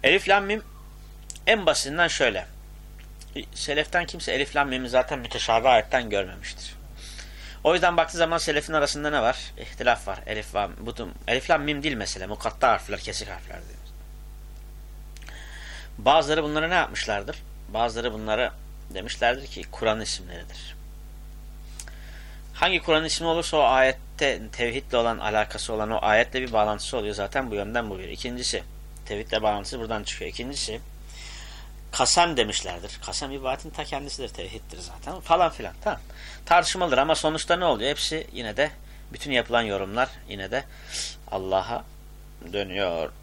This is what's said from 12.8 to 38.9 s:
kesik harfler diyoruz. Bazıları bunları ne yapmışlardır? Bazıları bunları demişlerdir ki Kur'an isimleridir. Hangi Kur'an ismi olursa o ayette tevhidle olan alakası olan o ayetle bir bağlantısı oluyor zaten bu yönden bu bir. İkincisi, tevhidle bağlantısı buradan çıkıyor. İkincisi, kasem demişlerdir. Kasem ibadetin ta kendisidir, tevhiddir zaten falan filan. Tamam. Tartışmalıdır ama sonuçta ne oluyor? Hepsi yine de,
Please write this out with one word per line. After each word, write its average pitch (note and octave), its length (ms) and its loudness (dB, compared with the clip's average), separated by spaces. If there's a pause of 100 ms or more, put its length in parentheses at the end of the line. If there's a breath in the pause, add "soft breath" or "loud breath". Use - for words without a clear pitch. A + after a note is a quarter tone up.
kesik G2+ 280 -8
harfler F2 280 -12
diyoruz. - 360 -14 (2000 loud breath)
Bazıları D3+ 440 6
bunları D3+ 280 0
ne F#3 40 2
yapmışlardır? G#2+ 600 0 (380)
Bazıları A#2 380 0
bunları G#2+ 380 0 (440)
demişlerdir A#2 520 0
ki - 240 -10
Kur'an A2 300 2
isimleridir. - 760 -8 (1800 loud breath)
Hangi F3 280 4
Kur'an D#3+ 220 6
ismi E3 220 -2
olursa E3 300 2
o D3+ 40 8
ayette C3 800 6 (120)
tevhidle A#2+ 440 -2
olan A#2 220 4
alakası G#2+ 540 0
olan G#2+ 180 0
o A2 120 2
ayetle A2+ 400 6
bir B2 100 -6
bağlantısı G#2+ 440 2
oluyor G#2 180 -2
zaten A2+ 360 -2
bu G#2+ 40 -4
yönden G#2+ 360 -2
bu F#2+ 80 -6
bir. F2 100 -10
İkincisi, B2 540 -4 (440)
tevhidle A2 360 -2
bağlantısı G#2 380 0
buradan A2+ 220 -4
çıkıyor. F2+ 280 -6
İkincisi, B2 500 -6 (1120 loud breath)
kasem E3 440 6
demişlerdir. F#2+ 680 0
Kasem - 240 -4
ibadetin C3+ 400 -4
ta B2 140 -6
kendisidir, C#3 440 -6
tevhiddir G2+ 500 -10
zaten C#3 420 -10
falan E3 300 6
filan. G#2 240 -8 (100)
Tamam. G#3 160 -2 (460 loud breath)
Tartışmalıdır E3+ 520 6
ama D3+ 160 6
sonuçta D#3 420 2
ne F3+ 80 0
oluyor? B2+ 260 4
Hepsi D3+ 420 -2
yine A2 240 -6
de, D3 140 4 (420 loud breath)